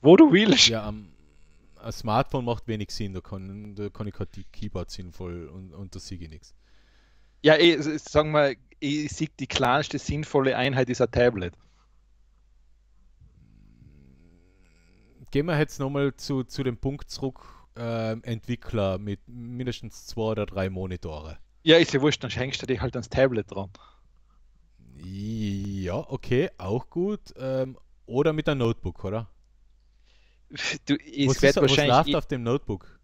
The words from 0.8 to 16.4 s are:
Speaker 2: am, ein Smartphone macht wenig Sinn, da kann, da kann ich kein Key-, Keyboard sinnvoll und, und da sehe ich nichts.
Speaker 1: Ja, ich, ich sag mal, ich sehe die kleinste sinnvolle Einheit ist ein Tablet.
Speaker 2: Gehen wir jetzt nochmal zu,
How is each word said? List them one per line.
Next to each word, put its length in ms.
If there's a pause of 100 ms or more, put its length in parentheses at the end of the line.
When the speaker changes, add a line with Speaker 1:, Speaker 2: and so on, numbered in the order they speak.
Speaker 2:
am, 240 (720)
ein 120
Smartphone 520
macht 240
wenig 220
Sinn, 220
da 80
kann, 540
da 140
kann 180
ich 80
kein 160
Key-, 220
Keyboard 380
sinnvoll 580
und, 260
und 200
da 40
sehe 180
ich 120
nichts. 260 (880)
Speaker 1:
Ja, 140
ich, 300
ich 160
sag 240
mal, 280 (240)
ich 320
sehe 180 (120)
die 80
kleinste 500
sinnvolle 580
Einheit 340
ist 100
ein 100
Tablet. 440 (3750)
Speaker 2:
Gehen 140
wir 120
jetzt 220
nochmal 360
zu, 280